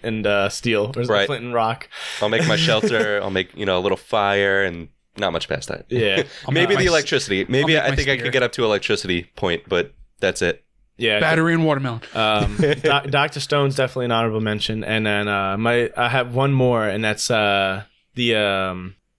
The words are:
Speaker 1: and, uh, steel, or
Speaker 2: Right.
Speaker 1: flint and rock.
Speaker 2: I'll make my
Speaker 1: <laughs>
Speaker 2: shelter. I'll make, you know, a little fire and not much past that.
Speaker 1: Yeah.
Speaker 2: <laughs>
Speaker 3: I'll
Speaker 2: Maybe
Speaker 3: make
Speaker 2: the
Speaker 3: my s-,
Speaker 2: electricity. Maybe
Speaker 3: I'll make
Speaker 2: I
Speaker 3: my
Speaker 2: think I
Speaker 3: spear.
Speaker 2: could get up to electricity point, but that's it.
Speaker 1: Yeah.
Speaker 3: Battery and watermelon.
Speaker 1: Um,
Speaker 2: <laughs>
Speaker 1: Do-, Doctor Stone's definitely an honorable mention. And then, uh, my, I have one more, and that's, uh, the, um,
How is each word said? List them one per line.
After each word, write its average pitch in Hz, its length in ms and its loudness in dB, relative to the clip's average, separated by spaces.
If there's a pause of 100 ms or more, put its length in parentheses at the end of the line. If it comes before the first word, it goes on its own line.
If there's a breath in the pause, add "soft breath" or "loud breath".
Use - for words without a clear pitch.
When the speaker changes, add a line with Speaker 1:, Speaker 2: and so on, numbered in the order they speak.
Speaker 1:
and, 110 240 -4
uh, 101 220 2
steel, 107 460 -2
or 120 80 -4
Speaker 2:
Right. 104 220 2
Speaker 1:
flint 117 180 -4
and 120 100 -8
rock. 113 360 -2 (320 loud breath)
Speaker 2:
I'll 107 80 0
make 113 180 2
my 107 80 4
Speaker 1:
<laughs> - 120 0
Speaker 2:
shelter. 110 560 2
I'll 98 80 -4
make, 95 260 -2
you 104 80 -6
know, 92 140 2
a - 20 0
little 95 160 0
fire 101 640 2
and 85 260 -6 (280)
not 92 160 -2
much 80 160 -6
past 73 200 -4
that. - 200 -10
Speaker 1:
Yeah. 110 340 0 (120)
Speaker 2:
<laughs> - 100 -18
Speaker 3:
I'll 131 80 -6
Speaker 2:
Maybe 170 140 4
Speaker 3:
make - 20 -6
Speaker 2:
the 202 60 2
Speaker 3:
my - 80 2
s-, 180 60 2
Speaker 2:
electricity. 139 600 0
Maybe 147 260 2
Speaker 3:
I'll 151 80 2
make - 40 0
Speaker 2:
I - 20 2
Speaker 3:
my 135 60 0
Speaker 2:
think 139 140 -2
I 139 40 2
Speaker 3:
spear. 120 120 -2
Speaker 2:
could 123 80 -2
get 127 100 2
up 117 100 0
to 127 120 -2
electricity 98 680 0
point, 85 320 -2
but 87 260 0 (260)
that's 92 220 -2
it. 87 220 -2 (340)
Speaker 1:
Yeah. 107 220 0
Speaker 3:
Battery 160 340 2
and 165 120 2
watermelon. 135 360 -2 (120)
Speaker 1:
Um, 107 440 0
Speaker 2:
<laughs> - 20 -2
Speaker 1:
Do-, 143 500 2
Doctor 143 320 0
Stone's 139 340 0
definitely 127 300 -2
an 120 60 -2
honorable 113 300 0
mention. 107 440 -4
And 110 200 0
then, 104 220 0
uh, 98 300 0
my, 120 400 2
I 120 120 2
have 123 260 0
one 135 180 2
more, 123 340 2
and 104 160 -2
that's, 107 280 -2
uh, 98 520 2 (300)
the, 117 220 0
um, 95 600 -2 (240)